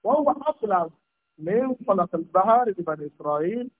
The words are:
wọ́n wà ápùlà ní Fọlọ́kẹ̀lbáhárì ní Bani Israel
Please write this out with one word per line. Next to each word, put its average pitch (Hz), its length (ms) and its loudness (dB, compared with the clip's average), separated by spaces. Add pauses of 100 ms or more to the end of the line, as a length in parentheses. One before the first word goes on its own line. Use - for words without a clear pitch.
wọ́n 269 160 2
wà 277 200 2
ápùlà 214 380 0 (600)
ní 165 140 -4 (260)
Fọlọ́kẹ̀lbáhárì 196 920 2
ní 175 100 -8
Bani 151 220 -6
Israel 156 600 -4 (120)